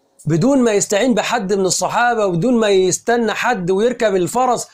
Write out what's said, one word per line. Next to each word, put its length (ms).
بدون 320
ما 140
يستعين 420
بحد 380
من 140
الصحابة 600
وبدون 280
ما 140
يستنى 640
حد 380
ويركب 460
الفرس 580